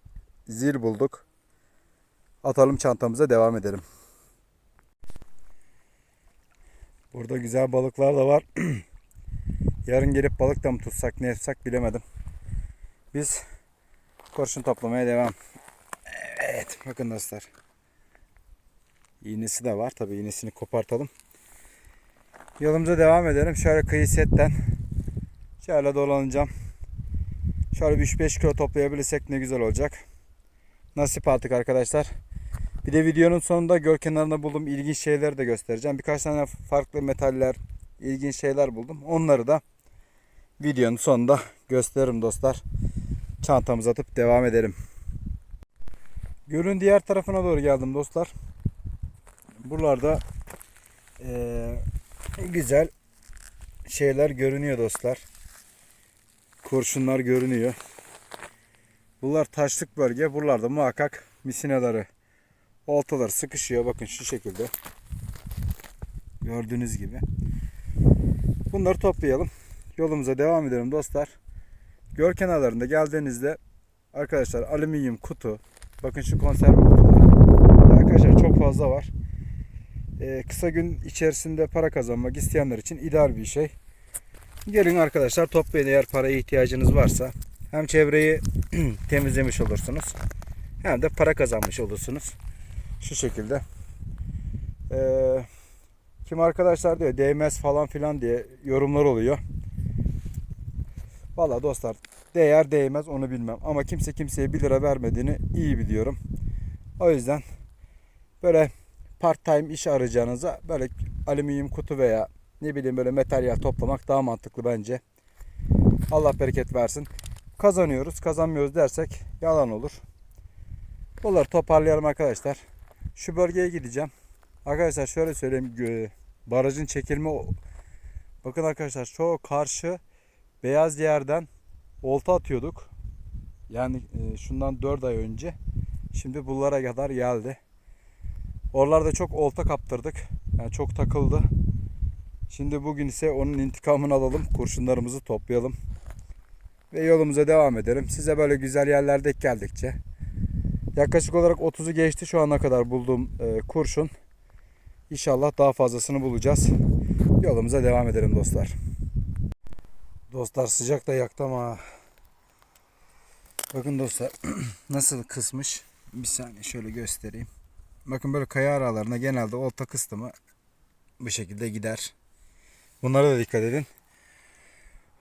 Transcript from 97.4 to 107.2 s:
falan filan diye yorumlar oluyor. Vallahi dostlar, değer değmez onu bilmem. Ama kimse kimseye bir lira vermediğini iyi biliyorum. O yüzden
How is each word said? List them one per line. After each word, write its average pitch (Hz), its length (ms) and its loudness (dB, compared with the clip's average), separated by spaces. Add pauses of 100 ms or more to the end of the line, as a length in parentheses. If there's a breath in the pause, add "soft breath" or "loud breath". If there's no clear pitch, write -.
falan 147 280 0
filan 147 340 -4
diye 120 260 -2 (180)
yorumlar 139 400 2
oluyor. 127 340 2 (2000 loud breath)
Vallahi 135 260 0
dostlar, 135 340 -4 (380 loud breath)
değer 156 360 6
değmez 147 380 0
onu 135 220 -4
bilmem. 117 340 -6
Ama 143 200 -2
kimse - 280 -4
kimseye 143 400 -4
bir 143 80 -2
lira 135 220 2
vermediğini 131 560 0 (160)
iyi 110 240 0
biliyorum. 110 400 -2 (800 loud breath)
O 175 100 4
yüzden 139 320 0 (1000 loud breath)